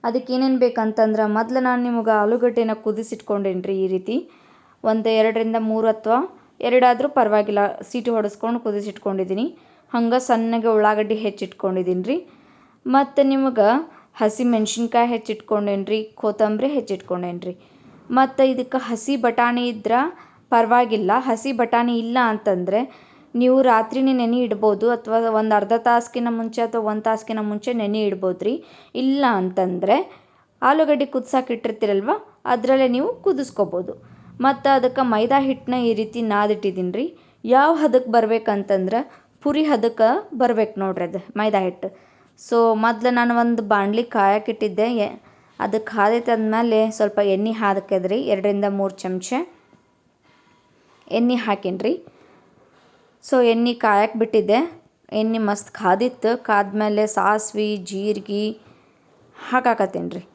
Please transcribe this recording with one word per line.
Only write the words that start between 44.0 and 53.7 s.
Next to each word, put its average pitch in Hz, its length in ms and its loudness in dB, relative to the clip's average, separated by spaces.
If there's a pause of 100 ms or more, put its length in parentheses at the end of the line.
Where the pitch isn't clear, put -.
ಕಾಯಕ್ಕಿಟ್ಟಿದ್ದೆ, 214 720 0 (200)
ಎ-, - 100 -14 (480)
ಅದು 214 140 -2 (120)
ಕಾದೈತೆ 226 460 2
ಅಂದಮೇಲೆ 220 420 2 (200)
ಸ್ವಲ್ಪ 208 180 0 (180)
ಎಣ್ಣೆ 220 180 -2 (100)
ಹಾಕ್ಯದ್ರಿ, 196 560 0 (120)
ಎರಡರಿಂದ 202 340 0 (140)
ಮೂರು 190 240 -4
ಚಮಚ 185 280 -6 (1800)
ಎಣ್ಣೆ 240 260 2
ಹಾಕೀನ್ರಿ. 202 500 -2 (1300)
So 269 100 0 (140)
ಎಣ್ಣೆ 233 220 2 (100)